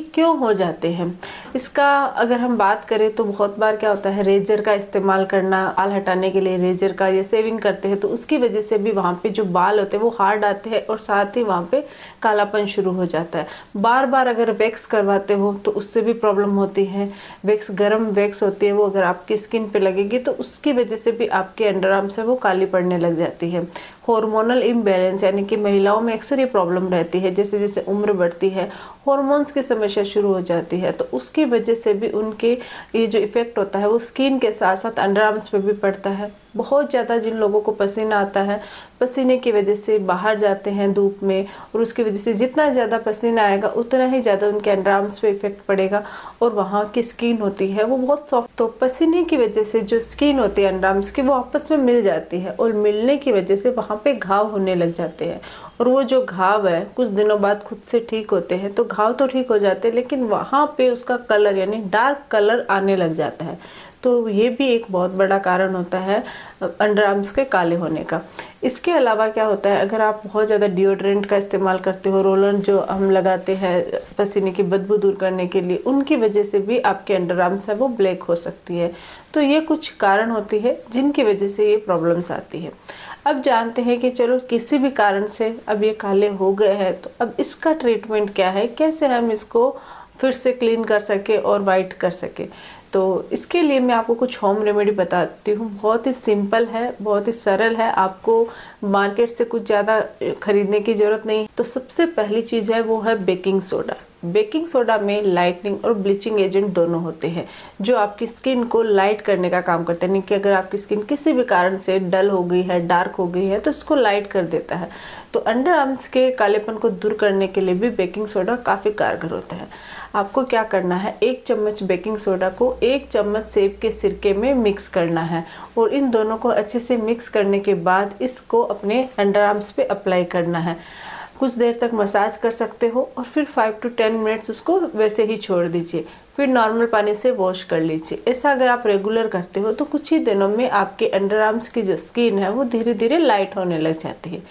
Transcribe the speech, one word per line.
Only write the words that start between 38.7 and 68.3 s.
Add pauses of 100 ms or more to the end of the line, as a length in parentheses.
पसीने
की
वजह
से
बाहर
जाते
हैं
धूप
में (280)
और
उसकी
वजह
से
जितना
ज़्यादा
पसीना
आएगा
उतना
ही
ज़्यादा
उनके
अंडर
आर्म्स
पे
इफेक्ट
पड़ेगा (380)
और
वहाँ
की
स्किन
होती
है
वो
बहुत
सॉफ्ट,
तो (140)
पसीने
की
वजह
से
जो
स्किन
होती
है
अंडर
आर्म्स
की
वो
आपस
में
मिल
जाती
है
और
मिलने
की
वजह
से
वहाँ
पे
घाव
होने
लग
जाते
हैं (380)
और
वो
जो
घाव
है (140)
कुछ
दिनों
बाद
खुद
से (100)
ठीक
होते
हैं।
तो
घाव
तो
ठीक
हो
जाते
हैं
लेकिन
वहाँ (120)
पे
उसका (120)
कलर
यानी (140)
डार्क
कलर
आने
लग
जाता
है। (460)
तो
ये
भी
एक
बहुत
बड़ा
कारण
होता
है (380)
अंडर
आर्म्स
के
काले
होने
का। (440)